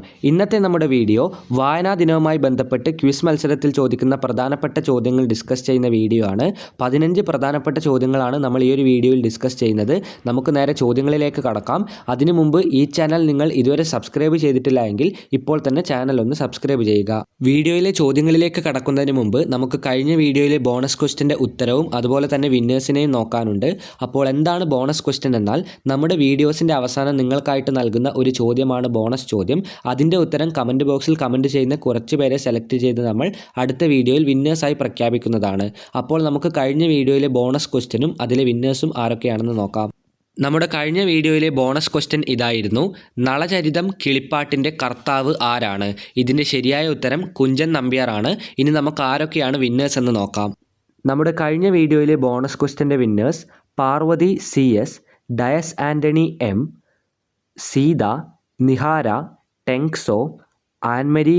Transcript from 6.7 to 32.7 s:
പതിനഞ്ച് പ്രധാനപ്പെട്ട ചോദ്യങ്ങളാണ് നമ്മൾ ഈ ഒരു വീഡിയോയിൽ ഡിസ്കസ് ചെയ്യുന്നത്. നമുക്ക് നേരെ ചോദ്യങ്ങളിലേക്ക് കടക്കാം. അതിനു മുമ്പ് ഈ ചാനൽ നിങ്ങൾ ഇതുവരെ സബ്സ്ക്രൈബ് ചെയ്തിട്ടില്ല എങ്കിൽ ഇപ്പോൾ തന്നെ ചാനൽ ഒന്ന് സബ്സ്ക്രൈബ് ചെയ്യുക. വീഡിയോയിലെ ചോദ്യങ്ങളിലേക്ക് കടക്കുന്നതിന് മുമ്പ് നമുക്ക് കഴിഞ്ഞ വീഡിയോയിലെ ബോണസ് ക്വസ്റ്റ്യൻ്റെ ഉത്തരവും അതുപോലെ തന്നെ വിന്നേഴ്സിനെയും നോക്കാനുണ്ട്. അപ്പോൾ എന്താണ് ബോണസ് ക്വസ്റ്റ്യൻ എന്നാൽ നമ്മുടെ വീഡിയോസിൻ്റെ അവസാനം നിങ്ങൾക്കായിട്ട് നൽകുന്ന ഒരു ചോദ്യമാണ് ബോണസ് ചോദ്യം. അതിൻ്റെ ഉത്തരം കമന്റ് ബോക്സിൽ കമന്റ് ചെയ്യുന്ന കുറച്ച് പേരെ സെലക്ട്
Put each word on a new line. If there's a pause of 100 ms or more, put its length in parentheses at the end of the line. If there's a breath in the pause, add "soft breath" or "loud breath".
പതിനഞ്ച്
പ്രധാനപ്പെട്ട
ചോദ്യങ്ങളാണ്
നമ്മൾ
ഈ
ഒരു
വീഡിയോയിൽ
ഡിസ്കസ്
ചെയ്യുന്നത്. (340 loud breath)
നമുക്ക്
നേരെ
ചോദ്യങ്ങളിലേക്ക്
കടക്കാം. (300 loud breath)
അതിനു
മുമ്പ് (220)
ഈ (160)
ചാനൽ
നിങ്ങൾ (120)
ഇതുവരെ
സബ്സ്ക്രൈബ്
ചെയ്തിട്ടില്ല
എങ്കിൽ (300 loud breath)
ഇപ്പോൾ
തന്നെ
ചാനൽ
ഒന്ന്
സബ്സ്ക്രൈബ്
ചെയ്യുക. (300)
വീഡിയോയിലെ
ചോദ്യങ്ങളിലേക്ക്
കടക്കുന്നതിന്
മുമ്പ് (180)
നമുക്ക്
കഴിഞ്ഞ (100)
വീഡിയോയിലെ (100)
ബോണസ്
ക്വസ്റ്റ്യൻ്റെ (100)
ഉത്തരവും (140)
അതുപോലെ
തന്നെ
വിന്നേഴ്സിനെയും
നോക്കാനുണ്ട്. (380 loud breath)
അപ്പോൾ (100)
എന്താണ് (120)
ബോണസ്
ക്വസ്റ്റ്യൻ (100)
എന്നാൽ (300 loud breath)
നമ്മുടെ
വീഡിയോസിൻ്റെ
അവസാനം (200)
നിങ്ങൾക്കായിട്ട്
നൽകുന്ന (120)
ഒരു
ചോദ്യമാണ് (100)
ബോണസ്
ചോദ്യം. (300 loud breath)
അതിൻ്റെ
ഉത്തരം
കമന്റ്
ബോക്സിൽ
കമന്റ്
ചെയ്യുന്ന
കുറച്ച്
പേരെ
സെലക്ട്